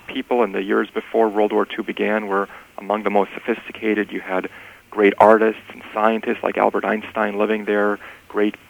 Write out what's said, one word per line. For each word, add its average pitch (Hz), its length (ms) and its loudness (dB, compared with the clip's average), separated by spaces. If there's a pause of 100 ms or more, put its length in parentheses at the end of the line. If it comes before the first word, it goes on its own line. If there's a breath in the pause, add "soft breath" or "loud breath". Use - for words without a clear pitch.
people 127 380 0
in 98 80 -2
the 98 100 -2
years 110 280 0
before 110 380 0
World 104 240 0
War 104 140 2
Two - 160 -6
began 104 460 -2
were 98 200 -2 (300 loud breath)
among 104 240 -2
the 101 80 -2
most 101 240 2
sophisticated. 107 800 -4
You - 80 -6
had 92 280 -6 (420 loud breath)
great 104 280 4
artists 110 440 6 (100)
and - 100 -18 (100)
scientists 110 520 0
like - 120 -2
Albert 104 280 0
Einstein 104 520 -2
living 104 280 0
there, 104 340 0 (300 loud breath)
great 104 260 0 (160)